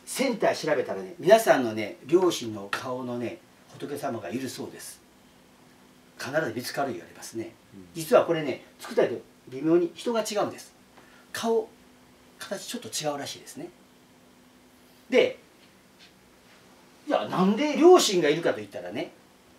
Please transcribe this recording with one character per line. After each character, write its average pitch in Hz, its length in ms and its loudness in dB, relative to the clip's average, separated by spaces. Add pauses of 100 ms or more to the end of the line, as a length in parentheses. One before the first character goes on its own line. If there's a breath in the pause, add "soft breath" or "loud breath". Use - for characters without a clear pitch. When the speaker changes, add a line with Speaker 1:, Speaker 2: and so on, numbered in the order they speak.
Speaker 1:
千 240 320 -2
体 - 180 2
調 156 180 -2
べ 127 80 2
た - 120 -6
ら 95 80 -8
ね、 92 160 -12
皆 196 200 8
さ 180 180 4
ん 131 80 0
の 110 80 -2
ね、 107 320 -6
両 175 260 4
親 113 220 -6
の 101 180 -10
顔 127 340 -6
の 120 140 -6
ね、 113 200 -6 (400)
仏 139 180 -8
様 117 220 -6
が - 100 -10
い 127 100 -6
る 131 100 -6
そ - 180 -10
う 82 40 -14
で - 100 -18
す。 - 200 -18 (1160)
必 127 140 -10
ず 143 220 0
見 123 80 -6
つ - 100 -8
か 139 120 -4
る 131 80 -4
言 - 80 -8
わ - 60 -18
れ - 80 -20
ま - 80 -20
す - 120 -16
ね。 113 200 -10 (200)
Speaker 2:
う 98 40 -20
ん。 92 60 -20 (100)
Speaker 1:
実 160 220 2
は - 100 6
こ 170 60 0
れ 160 100 0
ね、 131 220 -6 (160)
作 - 120 -14
っ 208 40 -4
た 196 100 4
時 117 160 -8 (260)
微 131 140 -10
妙 160 140 4
に 170 180 0
人 - 180 -6
が 220 100 0
違 214 140 -6
う 180 120 0
ん - 20 -8
で - 80 -14
す。 - 160 -20 (580 soft breath)
顔、 226 360 -2 (720)
形 - 260 -10
ち - 80 -8
ょ 233 40 -8
っ - 40 -12
と - 60 -16
違 151 260 -4
う 139 40 -6
ら 131 80 -8
し - 100 -10
い - 20 -20
で - 80 -20
す - 100 -18
ね。 - 120 -12 (1400)
で、 - 300 4 (1700)
じ 294 80 0
ゃ - 80 2
あ 214 60 -6
な 175 160 2
ん 202 120 4
で 294 200 0
両 349 240 10
親 185 200 2
が 151 80 4
い 151 80 2
る 170 60 -4
か - 100 0
と 107 80 -8
い 107 40 -10
っ - 20 -12
た 104 140 -12
ら - 100 -12
ね、 147 220 -8 (460)